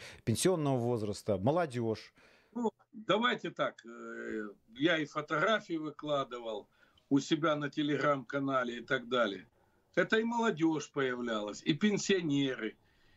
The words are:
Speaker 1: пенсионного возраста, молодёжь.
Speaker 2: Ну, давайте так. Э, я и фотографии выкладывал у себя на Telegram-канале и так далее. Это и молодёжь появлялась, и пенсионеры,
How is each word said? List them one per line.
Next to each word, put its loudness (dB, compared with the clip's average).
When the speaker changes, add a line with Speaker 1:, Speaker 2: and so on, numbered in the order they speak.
Speaker 1:
пенсионного 2
возраста, 0
молодёжь. 0
Speaker 2:
Ну, -2
давайте 0
так. -4
Э, -10
я 2
и -2
фотографии 0
выкладывал -4
у 6
себя 2
на -4
Telegram-канале 0
и -8
так -2
далее. 0
Это 4
и 2
молодёжь 2
появлялась, -2
и 2
пенсионеры, 0